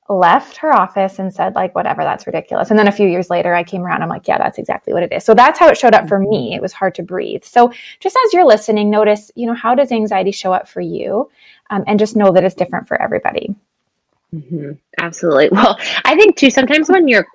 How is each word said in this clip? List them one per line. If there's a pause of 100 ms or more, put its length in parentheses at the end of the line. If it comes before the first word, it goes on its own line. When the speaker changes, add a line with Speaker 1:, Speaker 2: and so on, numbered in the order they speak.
Speaker 1:
left
her
office
and
said,
like,
"Whatever,
that's
ridiculous."
And
then
a
few
years
later,
I
came
around,
I'm
like,
"Yeah,
that's
exactly
what
it
is."
So
that's
how
it
showed
up
for
me.
It
was
hard
to
breathe.
So (260)
just (100)
as
you're
listening,
notice,
you
know,
how
does
anxiety
show
up
for
you? (420)
Um,
and
just
know
that
it's
different
for
everybody. (800)
Speaker 2:
Mm-hmm. (260)
Absolutely.
Well, (280)
I
think
too,
sometimes
when
you're